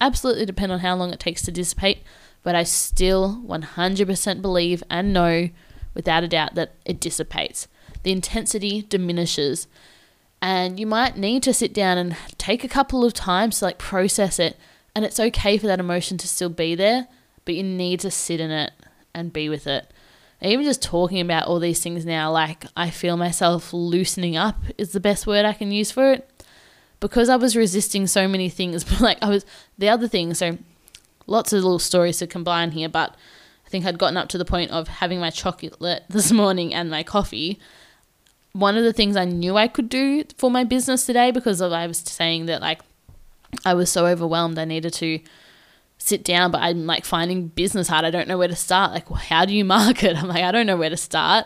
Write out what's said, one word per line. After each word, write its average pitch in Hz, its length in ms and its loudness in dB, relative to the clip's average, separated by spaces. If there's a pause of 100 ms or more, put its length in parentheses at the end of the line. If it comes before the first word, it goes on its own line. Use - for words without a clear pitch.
absolutely 254 440 0
depend 190 260 -4
on 180 80 -2
how 180 160 0
long 180 180 -4
it - 60 -14
takes 175 240 -4
to 180 80 -6
dissipate. 180 480 -2 (440)
But 165 120 0
I 170 80 2
still 190 760 2
one 180 200 -8
hundred 185 460 0
percent 185 340 -2
believe 175 480 0
and 190 240 0
know 170 360 4 (440)
without 165 300 0
a 170 40 -4
doubt 165 280 -2
that 165 200 -4 (100)
it 170 140 -4
dissipates. - 680 -6 (360)
The 190 80 0
intensity 208 720 -4
diminishes. 175 840 -2 (720)
And 185 380 -2
you 214 60 -4
might 220 320 0
need 226 260 0
to 262 100 2
sit - 200 0
down 185 240 2
and 175 180 -2 (220)
take 240 260 -2
a 254 60 -8
couple 262 340 2
of 240 100 4
times 190 460 0
to, 202 60 0
like, 175 140 -2
process 190 600 0
it. 165 160 0 (400)
And 214 80 0
it's - 160 -4
okay 226 380 2
for 208 100 0
that 185 120 2
emotion 175 400 -2
to - 80 -8
still 180 220 -2
be 170 260 -2
there, 233 320 2 (360)
but 175 120 -4
you 190 80 -4
need 180 380 -2
to 190 100 -4
sit - 280 -4
in 160 120 -4
it 151 200 -2 (440)
and 170 180 -8
be 156 160 -4
with 151 160 -6
it. 139 260 -4 (480)
And 190 120 0
even 262 120 2
just 277 200 0
talking 175 360 0
about 175 280 0
all 170 120 0
these 170 220 0
things 170 240 -6
now, 160 260 -2
like, 160 340 -2 (120)
I 170 140 -2
feel 175 260 -2
myself 175 560 0
loosening 175 640 -2
up 208 200 0 (200)
is 185 140 -6
the 196 80 -4
best 202 260 0
word 208 180 4
I 214 100 2
can 208 180 -4
use 208 180 0
for 269 240 4
it. - 320 -6 (540)
Because 240 300 2
I 254 60 8
was 240 200 2
resisting 196 520 2
so 190 200 2
many 190 200 0
things, 175 360 -4
<laughs> - 60 -10
but, 190 120 2
like, 226 200 4
I 208 80 2
was, 202 140 2 (340)
the 202 120 2
other 233 180 2
thing, 170 280 0
so 170 240 -2 (640)
lots 214 260 0
of 196 120 2
little 180 160 4
stories 175 380 2
to 175 100 -6
combine 170 440 -4
here, 160 180 -6
but 160 260 -2 (500)
I - 40 -20
think 185 160 -4
I'd 175 140 -2
gotten 175 180 0
up - 120 -4
to 185 80 -6
the 175 80 -2
point 175 260 -2
of 160 160 -4
having 180 320 -4
my 170 100 -2
chocolate - 760 -6
<laughs> - 40 -20
this 202 220 2
morning 190 420 4
and 170 160 -4
my 156 140 -4
coffee. 190 560 -2 (920)
One 202 240 2
of 233 60 4
the 233 100 4
things 208 220 4
I 185 100 4
knew 180 300 0
I 220 120 6
could 240 220 -2
do 277 340 2 (140)
for 254 120 2
my 247 140 2
business 254 420 0
today, 240 240 4
because 226 320 0
of, 180 120 0
I 170 120 -2
was 170 140 -6
saying 165 480 -2
that, 165 140 -2
like, 160 200 -4 (840)
I 185 100 4
was 175 160 2
so 170 160 4
overwhelmed, 165 500 0
I 160 80 -4
needed 160 280 -4
to 160 260 -4 (800)
sit - 240 -2
down, 180 260 2
but 165 120 0
I'm, 170 260 -2
like, - 180 -2
finding 175 440 -2
business 180 380 -2
hard. 160 180 2
I 160 40 2
don't 170 180 -2
know 185 100 -2
where 180 100 2
to 175 80 -4
start. 185 380 2
Like, - 160 -8
how 165 360 2
do 196 80 -2
you 208 120 4
<laughs> - 0 -
market? 202 520 4
I'm 170 120 -4
like, 170 140 0
"I 180 80 2
don't 233 140 4
know 190 120 2
where 160 120 0
to 175 80 -4
start. 165 480 2